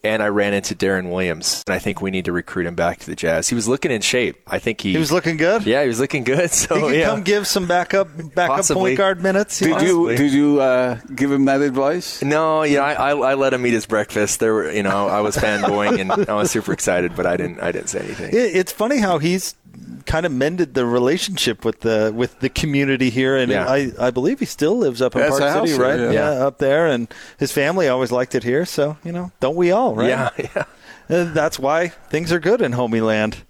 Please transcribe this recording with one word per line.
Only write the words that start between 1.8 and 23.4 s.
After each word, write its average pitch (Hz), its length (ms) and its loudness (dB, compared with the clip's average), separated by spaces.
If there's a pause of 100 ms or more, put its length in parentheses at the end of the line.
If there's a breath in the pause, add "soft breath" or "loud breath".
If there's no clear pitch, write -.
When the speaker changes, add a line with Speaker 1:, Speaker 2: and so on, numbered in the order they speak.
Speaker 1:
we 95 100 -4
need 92 140 -4
to 90 60 -2
recruit 87 360 -4
him 87 80 -8
back 85 240 -2
to - 80 -20
the 80 80 -8
Jazz. - 340 -2
He 123 60 -2
was 113 120 -2
looking 139 240 0
in 107 100 -2
shape. 120 460 -2
I 92 120 -4
think 113 200 -4
he 98 120 -2
Speaker 2:
He 120 80 2
was 151 120 0
looking 165 260 0
good? 196 280 0
Speaker 1:
Yeah, 139 160 2
he 139 60 2
was 117 120 -2
looking 135 240 -2
good. 139 280 0
<laughs> - 60 0
So, - 180 0
Speaker 2:
He - 60 0
could 143 140 0
Speaker 1:
yeah. 160 120 2
Speaker 2:
come 208 160 -2
give 202 240 0
some 185 200 -2
backup, 180 400 0 (280)
backup 175 220 2
Speaker 1:
Possibly. 190 340 2
Speaker 2:
point - 60 0
guard 190 260 2
minutes, 190 360 0
you 185 80 2
Speaker 3:
Did 160 60 2
Speaker 2:
know? - 80 0
Speaker 3:
you, 165 60 2
Speaker 1:
Possibly. 170 300 2
Speaker 3:
did 139 160 4
you, 143 280 4
uh, 127 380 2 (160)
give 139 160 0
him 139 140 4
that 135 160 2
advice? 143 600 0
Speaker 1:
No, 156 420 2
yeah, 143 200 2
I, 143 280 0
I, 135 200 2
I - 20 2
let 135 200 2
him 123 120 -2
eat 120 80 2
his 110 140 -2
breakfast. 104 520 0
There 113 140 2
were, 82 180 0
you 101 120 -2
know, 98 240 0
I 101 140 0
was 104 140 0
fanboying, 104 640 0
and 95 300 -2
I 104 60 0
was 104 160 0
super 104 220 -4
excited, 87 420 -2
but 90 100 -2
I 87 100 0
didn't, 87 240 -6
I 87 120 -4
didn't 87 180 -8
say - 100 -6
anything. - 300 -10
Speaker 2:
It, 214 260 0
it's 185 160 0
funny 247 280 0
how 185 180 2
he's 175 380 -2 (500)
kind 160 200 0
of 160 60 -2
mended 151 420 0
the 127 120 2
relationship 123 800 0
with 113 160 -2
the, 110 340 2
with 120 240 -4
the 131 100 -2
community 139 600 0
here, 131 260 0
and 127 160 0